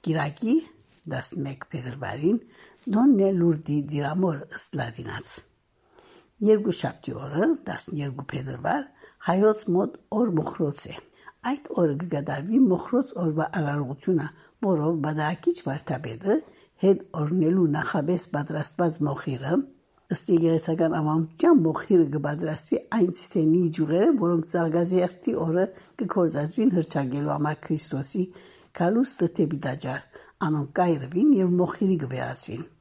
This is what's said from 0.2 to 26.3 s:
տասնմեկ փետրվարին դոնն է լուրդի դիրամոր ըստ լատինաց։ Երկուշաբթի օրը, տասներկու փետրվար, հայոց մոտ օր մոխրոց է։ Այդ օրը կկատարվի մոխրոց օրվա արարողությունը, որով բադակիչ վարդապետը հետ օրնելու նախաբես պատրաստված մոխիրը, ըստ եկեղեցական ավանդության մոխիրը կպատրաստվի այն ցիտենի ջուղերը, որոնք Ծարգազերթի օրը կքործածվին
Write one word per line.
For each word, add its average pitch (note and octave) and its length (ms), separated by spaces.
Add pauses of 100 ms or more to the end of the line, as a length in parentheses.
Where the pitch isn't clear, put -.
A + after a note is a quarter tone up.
տասնմեկ C3+ 640
փետրվարին C#3+ 680 (500)
դոնն A3+ 320
է G3 120
լուրդի D#3+ 460 (120)
դիրամոր D3+ 560
ըստ - 340
լատինաց։ A2 540 (1080)
Երկուշաբթի G#3 720
օրը, C#3+ 340 (120)
տասներկու C#3+ 640
փետրվար, C3+ 600 (340)
հայոց G#3 480
մոտ F#3+ 300 (100)
օր A3 240
մոխրոց D#3 560
է։ - 80 (440)
Այդ C4+ 300
օրը D3+ 280
կկատարվի E3 640
մոխրոց A#3+ 560
օրվա D#3+ 340
արարողությունը, D3 760 (360)
որով E3 360
բադակիչ D#3 600
վարդապետը D#3+ 760 (460)
հետ F#3+ 300
օրնելու E3 580
նախաբես D#3 580
պատրաստված D#3 720
մոխիրը, C#3 520 (580)
ըստ - 200
եկեղեցական E3 680
ավանդության D#3+ 640
մոխիրը D#3+ 460
կպատրաստվի D3+ 800
այն F#3 240
ցիտենի E3 580
ջուղերը, D#3+ 460
որոնք E3+ 340
Ծարգազերթի F3 880
օրը E3 280 (320)
կքործածվին F3 800